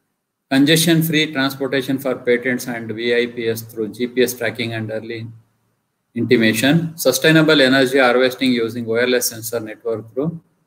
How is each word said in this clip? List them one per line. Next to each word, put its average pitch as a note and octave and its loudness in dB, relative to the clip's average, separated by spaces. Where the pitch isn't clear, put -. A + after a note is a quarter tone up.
Congestion-free D#3+ 2
transportation C3+ -4
for B2+ -4
patents B2 -2
and A#2 -8
V A#2 -2
I A#2+ 0
P A#2+ -6
S A2+ -2
through A2 -8
G B2 -4
P B2 2
S A#2 0
tracking A2+ -6
and A2 -6
early A2 -10
intimation. A#2 2
Sustainable D#3 4
energy C3 4
harvesting B2+ 2
using A#2 -2
wireless B2 0
sensor A2+ -8
network A2 -8
through D#3+ -4